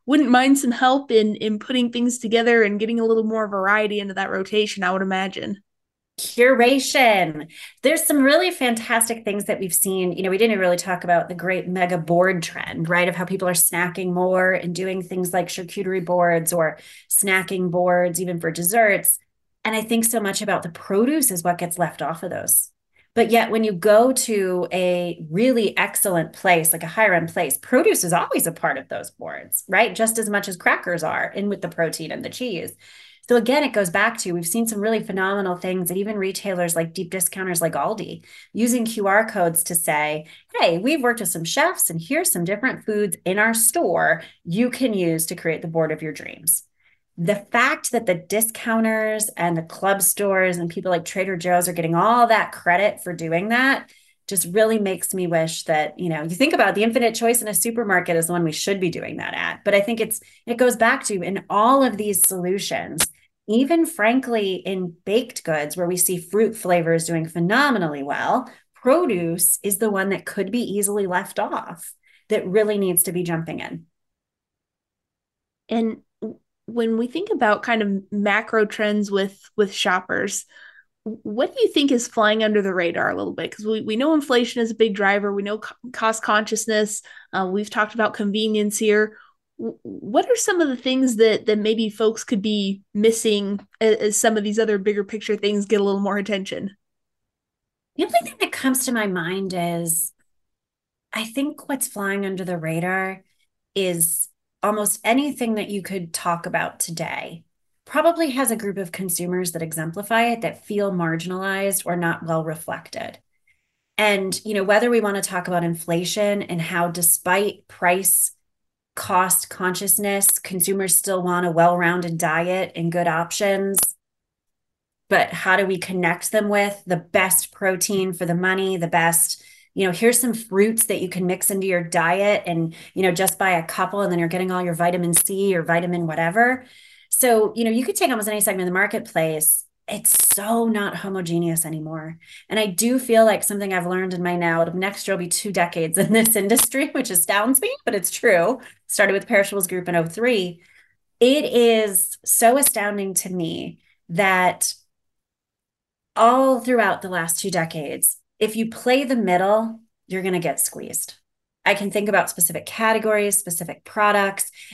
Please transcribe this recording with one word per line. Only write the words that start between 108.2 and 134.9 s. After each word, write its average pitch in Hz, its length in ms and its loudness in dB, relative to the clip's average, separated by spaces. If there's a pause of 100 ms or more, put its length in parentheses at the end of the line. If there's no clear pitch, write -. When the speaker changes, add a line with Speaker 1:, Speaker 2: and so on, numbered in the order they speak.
Speaker 2:
has 247 200 0
a 220 60 0
group 202 200 -6
of 190 140 -8
consumers 180 640 -4
that 165 100 -6
exemplify 165 640 -2
it, 233 160 -2
that - 240 -8
feel 202 260 -2
marginalized 185 960 -2
or 175 80 -2
not 170 320 -2
well 160 160 0
reflected. - 800 -10 (760)
And, 196 480 0
you 214 100 -4
know, 196 100 0
whether 214 260 4
we 233 100 4
wanna 202 220 -2
talk 180 240 -4
about 175 160 0
inflation 175 800 -2
and 175 180 -4
how 175 280 -2
despite 180 800 0
price - 640 0 (640)
cost 185 520 0
consciousness, 196 800 0 (140)
consumers 190 560 0
still 185 260 0
want 180 240 0
a 170 60 0
well-rounded 175 640 2
diet 175 560 -2
and 170 160 -2
good 175 160 0
options, 196 720 0 (1300)
but 190 200 4
how 185 280 0
do 196 100 2
we 190 120 -2
connect 175 540 -2
them 214 160 2
with 202 360 0
the 180 120 -2
best - 560 0
protein 190 600 0
for 175 140 -6
the 170 80 0
money, 190 420 0
the 170 120 -2
best, 170 520 2 (340)
you 190 120 2
know, 180 60 2
here's 226 260 4
some 240 160 0
fruits 220 520 2
that 190 140 -2
you 180 80 -4
can 180 180 -2
mix 180 260 -2
into 190 160 -2
your 175 160 0
diet 180 640 2
and, 165 280 -2 (200)
you 185 80 -2
know, 185 100 4
just 185 260 0
buy 190 120 2
a 170 120 2
couple 196 380 -4
and 190 100 0
then 175 80 0
you're 170 80 2
getting 185 240 -2
all 180 140 -2
your 175 100 -2
vitamin 175 400 0